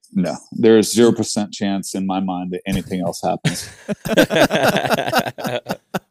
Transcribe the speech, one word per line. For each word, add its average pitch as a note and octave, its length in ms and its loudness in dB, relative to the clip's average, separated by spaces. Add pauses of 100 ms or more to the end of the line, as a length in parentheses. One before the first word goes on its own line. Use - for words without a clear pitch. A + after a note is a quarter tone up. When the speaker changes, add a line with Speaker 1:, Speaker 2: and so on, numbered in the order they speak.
(140)
Speaker 1:
No, F2 220 0 (160)
there A2+ 260 6
is G#2 140 4
zero A2+ 220 6
percent G#2 400 -2
chance G2 420 -4
in F#2+ 100 -2
my F#2+ 140 -2
mind F2+ 320 -4
that F2+ 160 -6
anything F#2+ 320 -4
else F2 220 -4
happens. - 480 -4 (360)
Speaker 2:
<laughs> - 1700 0 (400)